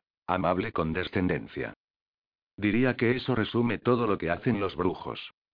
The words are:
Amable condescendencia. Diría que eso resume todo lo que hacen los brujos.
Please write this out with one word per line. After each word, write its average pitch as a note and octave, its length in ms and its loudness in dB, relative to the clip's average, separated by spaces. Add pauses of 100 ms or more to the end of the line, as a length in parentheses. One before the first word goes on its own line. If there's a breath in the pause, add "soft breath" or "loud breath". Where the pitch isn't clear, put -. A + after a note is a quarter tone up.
(260)
Amable F#2 460 0
condescendencia. D#2+ 1000 -2 (840)
Diría A#2 400 2
que A#2 160 2
eso B2+ 240 -2
resume A2 420 0
todo A#2 300 2
lo G2 100 0
que E2 140 -2
hacen G2+ 300 0
los F#2 160 -4
brujos. D#2+ 560 -2 (200)